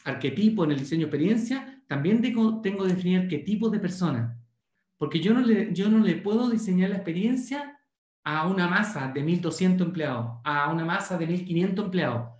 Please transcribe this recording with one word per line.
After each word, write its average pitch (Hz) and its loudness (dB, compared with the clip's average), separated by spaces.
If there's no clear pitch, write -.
arquetipos 185 0
en 147 2
el 139 0
diseño 165 -2
de 151 -2
experiencia, 220 -2
también 165 0
tengo, 226 0
tengo 196 -2
que 185 2
definir 185 2
arquetipos 202 -2
de 208 0
personas. 139 -2
Porque 160 -2
yo 208 4
no 254 4
le, 208 4
yo 190 0
no 214 6
le 175 4
puedo 233 0
diseñar 185 2
la 196 -2
experiencia 254 -4
a 156 -2
una 185 0
masa 175 -2
de 139 -2
mil 170 2
doscientos 180 2
empleados, 131 -4
a 147 0
una 165 0
masa 185 -4
de 165 -2
mil 180 -2
quinientos 190 0
empleados. 143 -2